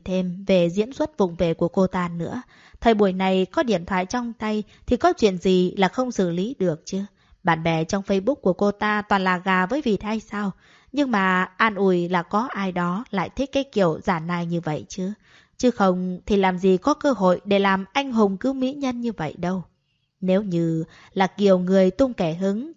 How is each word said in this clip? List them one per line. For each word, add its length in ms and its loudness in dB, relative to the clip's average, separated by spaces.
thêm 420 -4
về 220 4
diễn 240 -2
xuất 240 -6
vụng 180 0
về 180 0
của 140 0
cô 200 2
ta 300 -4
nữa. 240 -6
Thời 120 4
buổi 200 4
này 320 2
có 180 -2
điện 220 0
thoại 200 -2
trong 280 -6
tay 300 -4
thì 120 2
có 200 2
chuyện 200 2
gì 400 2
là 100 2
không 240 -2
xử 180 -2
lý 300 -4
được 260 -2
chứ. 140 -8
Bạn 200 0
bè 200 0
trong 240 -4
Facebook 280 0
của 180 0
cô 180 2
ta 300 -2
toàn 220 0
là 140 2
gà 280 0
với 160 -2
vịt 220 0
hay 160 -4
sao? 320 -6
Nhưng 200 0
mà 320 2
an 320 -2
ủi 340 2
là 140 0
có 300 -2
ai 180 -4
đó 380 -2
lại 200 -4
thích 220 -6
cái 120 -2
kiểu 400 0
giả 160 0
nai 260 -4
như 160 -2
vậy 280 -6
chứ. 220 -8
Chứ 140 4
không 540 0
thì 120 2
làm 200 2
gì 200 4
có 160 0
cơ 180 2
hội 340 2
để 140 2
làm 340 2
anh 180 -2
hùng 260 2
cứu 160 -2
mỹ 200 -2
nhân 280 -6
như 100 -4
vậy 260 -6
đâu. 260 -4
Nếu 220 2
như 400 0
là 140 2
kiểu 320 4
người 320 4
tung 220 0
kẻ 200 -2
hứng 440 -4